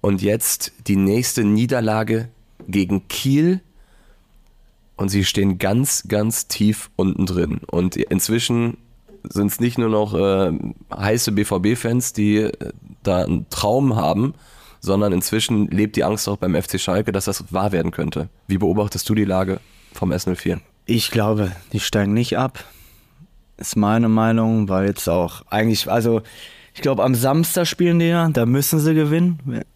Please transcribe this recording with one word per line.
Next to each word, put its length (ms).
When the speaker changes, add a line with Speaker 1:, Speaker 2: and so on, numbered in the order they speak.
Speaker 1:
Und 200
jetzt 520
die 100
nächste 480
Niederlage 840
gegen 400
Kiel. 540
Und 140
sie 160
stehen 340
ganz, 480
ganz 400
tief 480
unten 320
drin. 420
Und 260
inzwischen 840
sind's 360
nicht 180
nur 120
noch, 260
äh, 360
heiße 360
B-V-B-Fans, 840
die, 240
äh, 340
da 200
einen 260
Traum 460
haben, 380
sondern 340
inzwischen 540
lebt 280
die 80
Angst 260
auch 80
beim 180
F 120
C 120
Schalke, 320
dass 140
das 280
wahr 180
werden 200
könnte. 380
Wie 120
beobachtest 500
du 60
die 100
Lage 340
vom 180
S 160
null 80
vier? 260
Speaker 2:
Ich 220
glaube, 400
die 80
steigen 320
nicht 240
ab. 260
Ist 180
meine 340
Meinung, 600
weil 180
jetzt 220
auch 400
eigentlich, 420
also 300
ich 80
glaube, 220
am 100
Samstag 540
spielen 320
die 60
ja, 240
da 160
müssen 340
sie 160
gewinnen. 680